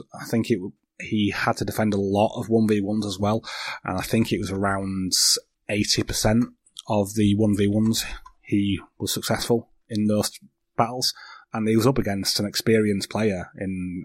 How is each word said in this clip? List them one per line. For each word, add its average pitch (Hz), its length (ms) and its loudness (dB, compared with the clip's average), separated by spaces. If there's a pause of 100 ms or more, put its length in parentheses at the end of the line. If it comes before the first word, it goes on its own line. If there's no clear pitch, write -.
(200)
I - 60 -12
think 117 240 0
it, 110 80 4 (420)
he 104 300 0
had - 260 -2
to - 80 -4
defend 104 300 0
a 98 60 0
lot 101 380 0
of 110 120 -6
one 110 180 4
v 107 140 2
ones 104 240 -4
as 98 120 -6
well, 104 240 0 (400)
and 92 160 -4
I 87 40 -4
think 113 280 0
it 107 80 0
was 90 120 -4
around 98 600 -2 (560)
eighty 104 340 0
percent 113 420 2 (440)
of 104 260 0
the 104 220 4
one 104 200 4
v 101 100 2
ones 107 380 2 (380)
he 101 360 0 (200)
was - 140 -4
successful - 580 -2 (180)
in 107 180 -2
those 104 240 2 (460)
battles, 123 380 -2 (380)
and 110 160 -2
he 113 80 4
was 113 100 4
up 127 120 4
against 98 420 -2
an 104 60 0
experienced 104 640 2
player 101 480 -2
in 92 460 -6